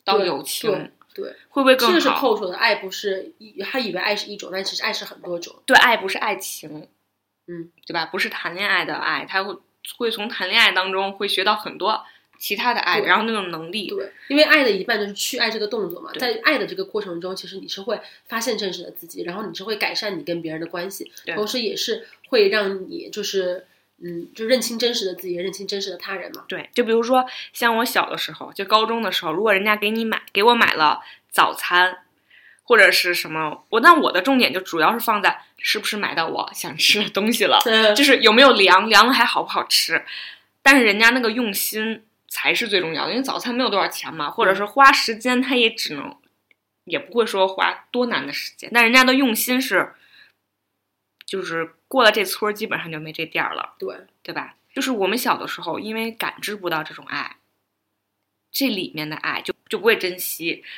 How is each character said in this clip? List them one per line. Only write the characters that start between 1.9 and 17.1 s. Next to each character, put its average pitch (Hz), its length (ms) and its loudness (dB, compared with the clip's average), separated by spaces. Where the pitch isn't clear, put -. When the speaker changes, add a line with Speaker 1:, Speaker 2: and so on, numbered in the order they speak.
Speaker 2:
这 330 60 4
就 277 40 2
是 277 40 2
Paul 226 300 0
说 190 120 -6
的， 185 60 -8
爱 226 200 0
不 190 140 -10
是 190 480 -6
一， 208 240 -14
他 262 160 -6
以 220 140 -4
为 180 80 -6
爱 202 160 -2
是 - 140 -8
一 202 60 -12
种， - 160 -14
但 190 120 -6
其 196 100 -8
实 - 80 -8
爱 214 100 -4
是 202 120 -8
很 - 160 -16
多 175 180 -8
种。 - 160 -14
Speaker 1:
对， 254 120 4
爱 233 200 6
不 190 120 -4
是 - 100 -6
爱 214 160 -4
情。 156 540 -12
Speaker 2:
嗯。 170 240 -14
Speaker 1:
对 175 60 -10
吧？ 165 140 -4
不 185 120 -8
是 - 100 -2
谈 - 260 -10
恋 196 140 -4
爱 185 160 0
的 151 120 -6
爱， 147 320 -4
他 190 160 -2
会， 202 100 -10
会 233 140 -2
从 214 180 -6
谈 190 200 -6
恋 214 120 2
爱 208 120 6
当 185 180 0
中 196 220 -2
会 202 160 -6
学 190 160 -2
到 208 100 2
很 - 240 -8
多 - 260 -2
其 - 180 -6
他 240 180 -2
的 220 60 -4
爱， 170 200 0
Speaker 2:
对。 135 80 -2
Speaker 1:
然 180 80 4
后 214 80 0
那 226 80 -2
种 196 180 -4
能 165 200 -10
力。 190 180 -6
Speaker 2:
对， 196 220 -8
因 277 80 0
为 302 60 8
爱 302 220 4
的 233 60 2
一 190 120 -2
半 226 160 -2
就 202 80 -4
是 202 60 -8
去 - 260 -6
爱 226 120 0
这 220 80 -6
个 208 100 -4
动 208 220 -6
作 175 100 -12
嘛， - 120 -16
Speaker 1:
对。 - 80 -10
Speaker 2:
在 233 220 -4
爱 285 160 2
的 196 80 -4
这 175 80 -10
个 185 100 -6
过 208 160 -8
程 175 200 -8